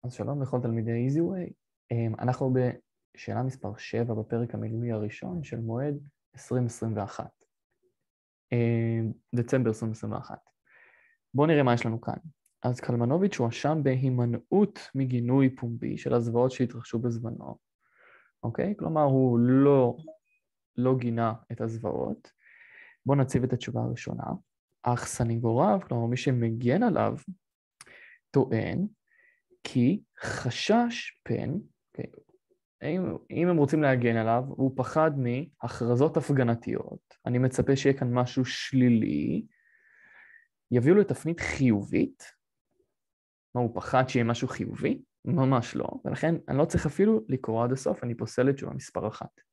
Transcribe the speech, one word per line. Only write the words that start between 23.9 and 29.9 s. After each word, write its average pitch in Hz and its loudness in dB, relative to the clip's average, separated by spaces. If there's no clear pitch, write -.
אך 120 -2
סניגוריו, 120 2
כלומר, 117 -2
מי 120 -2
שמגן 123 0
עליו, 113 2
טוען 135 0
כי 135 2